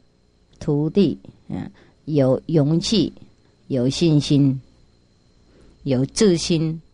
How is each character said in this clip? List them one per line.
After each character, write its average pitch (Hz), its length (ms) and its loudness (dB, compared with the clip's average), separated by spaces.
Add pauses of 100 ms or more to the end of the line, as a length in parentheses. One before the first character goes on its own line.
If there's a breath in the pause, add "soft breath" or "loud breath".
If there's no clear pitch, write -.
(600)
徒 151 300 -2
弟， 165 280 0 (300)
啊， 98 220 -10 (360 soft breath)
有 135 420 0
勇 165 320 2
气， 180 340 0 (540)
有 127 200 -2
信 151 320 2
心， 139 400 2 (1200 soft breath)
有 131 240 0
自 196 280 2
信， 160 460 -2 (120)